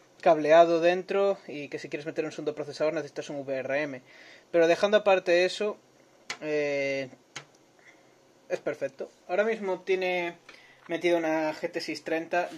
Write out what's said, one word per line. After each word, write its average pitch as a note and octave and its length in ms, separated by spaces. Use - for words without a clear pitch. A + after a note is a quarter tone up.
cableado E3 600
dentro F#3+ 580
y C#3+ 200
que D3+ 100
si C#3+ 100
quieres D3 180
meter D#3 180
un D#3 60
segundo D3 240
procesador D3+ 380
necesitas D3 380
un D3 80
V C3+ 180
R C3+ 260
M. C3+ 200
Pero E3 160
dejando G3+ 300
aparte F#3 460
eso, G#3 340
eh, C#3+ 680
es C3+ 100
perfecto. - 500
Ahora F#3+ 160
mismo G#3 360
tiene F3+ 560
metido E3+ 300
una D#3+ 380
G - 180
T E3+ 80
seis D#3 240
treinta. E3 540